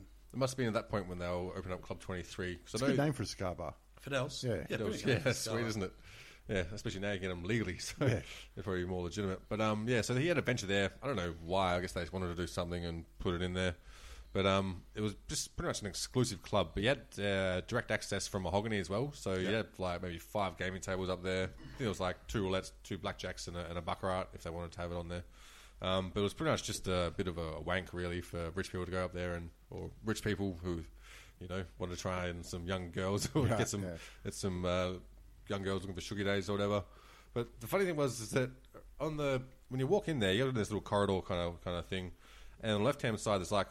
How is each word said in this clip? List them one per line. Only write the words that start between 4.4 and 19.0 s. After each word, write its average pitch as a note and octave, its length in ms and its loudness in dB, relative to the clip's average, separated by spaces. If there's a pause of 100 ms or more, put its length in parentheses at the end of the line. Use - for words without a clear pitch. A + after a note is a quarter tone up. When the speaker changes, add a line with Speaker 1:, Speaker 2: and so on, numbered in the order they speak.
Speaker 2:
Yeah. B2 80 0 (180)
Speaker 3:
Yeah, F3 80 -2
Speaker 1:
Fidel's, G#2+ 240 -2
Speaker 3:
brilliant G#2+ 60 -2
name B2+ 100 6
Speaker 1:
yeah, - 60 0
Speaker 3:
for C3+ 60 4
a A#2 40 6
cigar A2 220 -2
Speaker 1:
sweet, A#2 60 2
Speaker 3:
bar. A#2 80 0
Speaker 1:
isn't G#2+ 140 0
it? F2+ 100 -4 (540)
Yeah, F#2+ 160 2 (100)
especially G#2 280 -4
now G2+ 120 0
you F#2+ 60 -2
get F#2 120 0
'em F2 120 -4
legally, G2 340 2
<laughs> - 20 -8
so - 220 -6
Speaker 2:
Yeah. B2 200 4 (340)
Speaker 1:
they're F#2+ 80 -8
probably F#2 220 0
more F2+ 180 -2
legitimate. F#2 460 -2
But, A2 120 0
um, G#2+ 260 2
yeah, A#2+ 140 4
so B2 140 0
he C#3 120 2
had E3+ 100 4
a C3 60 2
venture G#2 240 0
there. G2 240 4 (100)
I B2+ 60 -4
don't C#3 80 0
know F2 180 0 (100)
why. F2+ 320 4
I F2+ 60 4
guess F2+ 120 -2
they F2+ 80 -2
just D#2+ 120 -6
wanted F#2 140 0
to F2 80 -2
do F2 120 0
something F2 380 -2
and E2 180 -4 (160)
put F#2 160 2
it E2+ 60 0
in F2+ 120 0
there. F2+ 220 2 (580)
But, G2 120 4
um, F#2+ 380 4 (120)
it G#2+ 60 -2
was G#2+ 120 0 (140)
just - 300 -4
pretty E3+ 100 0
much B2+ 140 -2
an G#2 60 -4
exclusive A#2 540 0
club. F#2 320 2
But G2 100 0
you A2+ 60 6
had, - 300 -2
uh, F#2+ 480 2
direct A#2 240 0
access G2+ 360 -2
from G2 160 -2
Mahogany G2+ 360 2
as F2 100 -2
well. B2 240 0